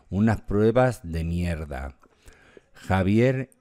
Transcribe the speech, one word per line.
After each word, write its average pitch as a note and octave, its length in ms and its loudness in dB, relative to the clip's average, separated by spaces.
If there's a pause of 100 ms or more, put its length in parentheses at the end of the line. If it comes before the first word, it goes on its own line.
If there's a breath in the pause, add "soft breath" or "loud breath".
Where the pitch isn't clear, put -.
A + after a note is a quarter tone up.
(120)
"Unas G#2 300 2
pruebas A2+ 600 2
de E2 220 -6
mierda". D#2+ 720 -4 (800 soft breath)
Javier A2 760 0 (120)